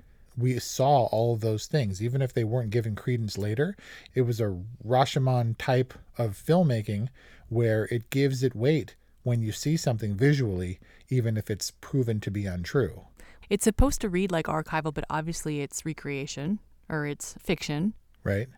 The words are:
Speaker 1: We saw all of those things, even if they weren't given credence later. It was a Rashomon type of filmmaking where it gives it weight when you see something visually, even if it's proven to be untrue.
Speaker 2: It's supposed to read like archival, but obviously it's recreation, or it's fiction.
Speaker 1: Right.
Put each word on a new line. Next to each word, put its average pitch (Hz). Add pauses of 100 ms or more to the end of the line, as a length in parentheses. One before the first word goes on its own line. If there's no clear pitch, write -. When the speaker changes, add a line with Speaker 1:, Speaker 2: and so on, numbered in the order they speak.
(360)
Speaker 1:
We 123
saw 131
all 117
of 110
those 110
things, 104
even 123
if 127
they 120
weren't 113
given 110
credence 117
later. 110 (380)
It 127
was 120
a 101 (280)
Rashomon 127
type 127 (240)
of 113
filmmaking 123 (400)
where 113
it 117
gives 135
it 127
weight 123 (260)
when 120
you 107
see 156
something 110
visually, 101 (300)
even 113
if -
it's 101 (100)
proven 117
to 110
be 101
untrue. 90 (420)
Speaker 2:
It's 202
supposed 254
to 214
read 185
like 160
archival, 156
but 147
obviously 156
it's -
recreation, 147 (280)
or 151
it's -
fiction. 165 (280)
Speaker 1:
Right. 104